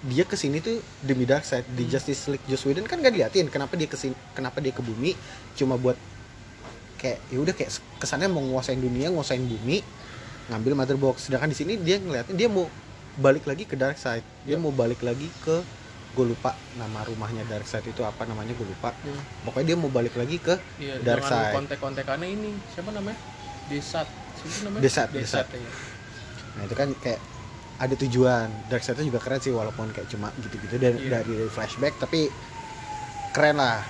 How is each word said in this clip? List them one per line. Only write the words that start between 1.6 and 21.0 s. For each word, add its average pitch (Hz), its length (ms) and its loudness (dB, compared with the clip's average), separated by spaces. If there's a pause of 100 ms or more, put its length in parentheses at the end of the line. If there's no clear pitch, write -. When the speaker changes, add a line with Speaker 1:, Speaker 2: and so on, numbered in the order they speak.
Speaker 1:
Di 123 160 -2
Speaker 2:
Hmm. 120 80 0
Speaker 1:
Justice 135 400 0
League 139 160 -2
Joss 131 160 0
Whedon 156 240 2
kan 349 160 -2
nggak 262 80 10
diliatin 160 400 4
kenapa 139 240 -2
dia 156 160 0
kesini, 131 240 -2 (160)
kenapa 131 320 -2
dia 135 80 2
ke - 80 -8
bumi, 120 320 0 (480)
cuma 131 160 4
buat 127 240 4 (960)
kayak, 127 240 -2 (100)
ya 127 120 -2
udah 156 100 4
kayak 123 220 -2 (260)
kesannya 170 320 2
mau 147 160 2
nguasain 131 320 0
dunia, 127 320 2
nguasain 135 320 2
bumi, 120 400 0 (720)
ngambil 113 240 2
mother 135 160 4
box. 135 320 2
Sedangkan 135 240 2
di - 80 -4
sini 196 240 0
dia 180 160 4
ngeliatin 180 400 -2
dia 226 80 6
mau 185 240 4 (440)
balik 139 280 8
lagi 143 220 -2
ke - 100 -6
Darkseid. 131 480 0 (220)
Dia 139 100 0
Speaker 2:
Iya. 165 80 0
Speaker 1:
mau 156 80 2
balik 123 300 2
lagi 123 260 -2 (140)
ke, 165 220 2 (520)
gue 127 120 6
lupa - 260 0 (240)
nama 110 260 -6
rumahnya 110 460 -4
Darkseid 107 380 -4
itu 113 180 -4
apa 107 180 -4
namanya, 110 300 -4
gue 117 160 -4
lupa. 110 240 -4
Speaker 2:
Hmm. 143 300 -8 (200)
Speaker 1:
Pokoknya 139 300 0
dia 170 60 4
mau 156 100 2
balik 120 260 2
lagi 127 220 -2
ke 170 180 2 (240)
Speaker 2:
Iya, 139 220 -6